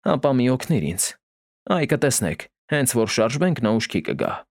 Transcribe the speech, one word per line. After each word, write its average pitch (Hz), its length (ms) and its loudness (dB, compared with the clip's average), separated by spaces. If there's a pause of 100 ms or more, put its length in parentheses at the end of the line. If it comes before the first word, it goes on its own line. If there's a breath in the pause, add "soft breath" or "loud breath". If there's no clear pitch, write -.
(140)
"Ապա 139 160 2
մի 127 240 2
օգնիր 123 340 -2
ինձ։ 85 140 -4 (640)
Այ 170 240 0
կտեսնեք, 120 560 0 (260)
հենց 147 240 0
որ 110 160 0
շարժվենք, 139 540 0
նա 104 100 4
ուշքի 104 300 -2
կգա"։ - 260 -2 (180)